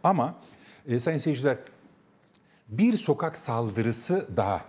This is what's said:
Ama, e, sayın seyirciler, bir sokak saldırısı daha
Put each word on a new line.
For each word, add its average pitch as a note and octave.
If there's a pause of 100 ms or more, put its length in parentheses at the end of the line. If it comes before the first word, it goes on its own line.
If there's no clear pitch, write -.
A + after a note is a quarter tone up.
Ama, E3 (520)
e, A#2+
sayın D#3+
seyirciler, C#3 (1080)
bir G#3
sokak D#3+
saldırısı A#2 (100)
daha G2